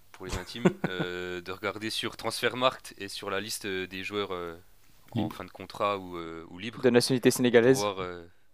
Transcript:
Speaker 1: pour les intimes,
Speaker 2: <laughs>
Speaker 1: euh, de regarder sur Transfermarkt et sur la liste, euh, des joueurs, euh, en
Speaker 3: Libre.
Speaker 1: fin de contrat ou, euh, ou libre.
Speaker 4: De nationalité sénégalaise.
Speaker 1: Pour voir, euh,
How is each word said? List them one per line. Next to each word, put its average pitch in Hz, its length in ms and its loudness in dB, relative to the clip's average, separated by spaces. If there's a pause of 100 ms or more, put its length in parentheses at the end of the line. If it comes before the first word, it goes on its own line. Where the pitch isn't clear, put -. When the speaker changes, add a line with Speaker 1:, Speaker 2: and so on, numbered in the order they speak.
(120)
Speaker 1:
pour 95 140 -12
les 90 120 -4
intimes, 104 260 -8
Speaker 2:
<laughs> - 240 2
Speaker 1:
euh, 90 520 -4
de 90 120 -10
regarder 104 380 -4
sur - 260 -4
Transfermarkt 123 840 0
et 98 100 -8
sur - 220 -8
la 98 100 0
liste, 110 260 -8
euh, 92 200 -2
des 92 160 -8
joueurs, 101 300 -2
euh, 85 240 -6 (560)
en 113 100 0
Speaker 3:
Libre. - 140 -2
Speaker 1:
fin 92 80 -10
de 90 60 -12
contrat 101 480 -2
ou, 90 180 -8
euh, 82 340 -8
ou 90 80 -12
libre. 113 240 -8
Speaker 4:
De 127 80 8
nationalité 120 400 6
sénégalaise. 120 500 6
Speaker 1:
Pour 101 140 0
voir, 92 100 -6
euh, 90 180 -8 (320)